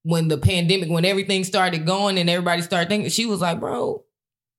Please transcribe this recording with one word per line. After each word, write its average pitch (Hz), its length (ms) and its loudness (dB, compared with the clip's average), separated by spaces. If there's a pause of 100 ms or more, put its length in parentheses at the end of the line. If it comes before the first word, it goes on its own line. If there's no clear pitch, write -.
when 165 260 0
the 156 100 0
pandemic, 180 500 2
when 165 160 2
everything 196 400 0
started 180 400 0
going 196 320 0
and 175 140 2
everybody 175 320 0
started 170 260 -2
thinking, 202 220 -2
she 226 160 0
was 202 160 -2
like, 170 180 0
"Bro," - 420 -4 (560)